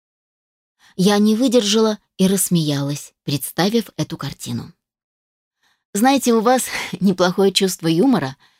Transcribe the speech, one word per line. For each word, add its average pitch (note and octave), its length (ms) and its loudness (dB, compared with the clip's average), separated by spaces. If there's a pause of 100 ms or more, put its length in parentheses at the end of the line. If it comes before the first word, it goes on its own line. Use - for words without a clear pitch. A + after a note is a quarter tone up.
(960)
Я G#3 240 2
не G#3+ 160 4
выдержала A3 640 0 (180)
и F#3 100 2
рассмеялась, D3 880 -2 (100)
представив F3+ 760 -4
эту D#3 200 -6
картину. - 560 -10 (1200)
«Знаете, B3 400 2
у A3+ 80 2
вас B3 240 2 (160)
<laughs> - 180 -12
неплохое F#3 520 2
чувство F#3 360 -2
юмора. E3 480 2 (240)